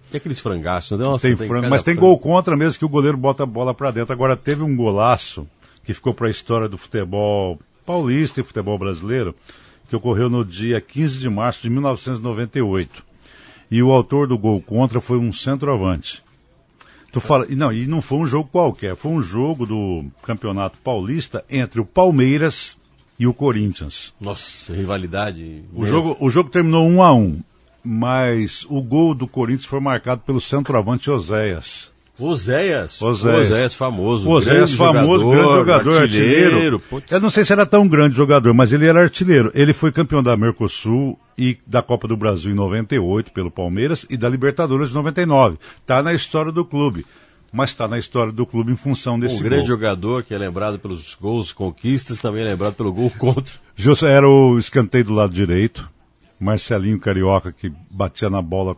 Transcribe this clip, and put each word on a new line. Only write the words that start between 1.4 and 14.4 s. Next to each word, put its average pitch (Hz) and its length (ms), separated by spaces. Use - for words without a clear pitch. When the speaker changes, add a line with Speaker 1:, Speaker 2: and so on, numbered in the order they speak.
Speaker 2:
frango, 120 140
Speaker 1:
cada 123 80
Speaker 2:
mas 135 120
tem 170 120
Speaker 1:
frango. 180 160
Speaker 2:
gol 175 100
contra 170 360
mesmo 151 220
que - 60
o 156 40
goleiro 147 280
bota 135 260
a 135 40
bola 123 280
pra 139 160
dentro. 117 220
Agora 131 240
teve 143 260
um 147 140
golaço 107 720
que - 80
ficou 110 220
pra 117 160
história 110 380
do 98 100
futebol 101 800
paulista 151 560
e 120 40
futebol 104 340
brasileiro, 95 560
que 120 80
ocorreu 117 340
no 120 140
dia 104 360
quinze 135 380
de 131 100
março 113 340
de 117 80
mil 127 100
novecentos 131 400
e - 20
noventa 117 340
e 135 60
oito. 95 400
E 117 140
o 127 80
autor 135 380
do 123 100
gol 104 220